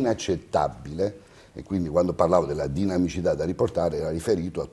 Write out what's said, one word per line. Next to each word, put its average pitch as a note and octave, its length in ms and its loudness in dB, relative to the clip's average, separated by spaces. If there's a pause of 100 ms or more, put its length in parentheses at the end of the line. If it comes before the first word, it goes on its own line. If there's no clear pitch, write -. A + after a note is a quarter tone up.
(300)
inaccettabile D2+ 880 -2 (340)
e - 100 -12
quindi F2+ 260 -2
quando F2 240 2
parlavo F2 340 4
della D2 200 -2
dinamicità F2+ 680 0
da D2+ 100 -2
riportare F2 540 0
era D#2 120 -2
riferito E2+ 500 -2
a - 120 -6